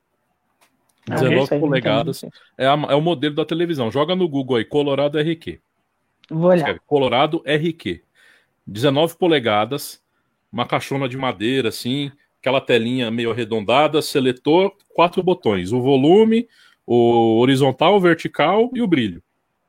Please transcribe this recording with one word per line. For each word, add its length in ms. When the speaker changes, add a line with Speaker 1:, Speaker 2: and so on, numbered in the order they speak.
Speaker 1:
Ah, 20
não 100
Speaker 2:
Dezenove 260
Speaker 1:
sei, 100
não 80
Speaker 2:
polegadas. 580
Speaker 1:
entendi. 100
Speaker 2:
É 100
a, 40
é 60
o 40
modelo 360
da 100
televisão. 440
Joga 280
no 100
Google 300
aí, 80
colorado 520
R 200
Q. 240
Speaker 1:
Vou 200
olhar. 80
Speaker 2:
Escreve, 280
colorado 600
R 260
Q. 300
Dezenove 480
polegadas, 840
uma 140
caixona 420
de 80
madeira, 540
assim, 420
aquela 180
telinha 500
meio 220
arredondada, 680
seletor, 720
quatro 300
botões. 480
O 80
volume, 720
o 540
horizontal, 560
o 60
vertical 720
e 80
o 60
brilho. 360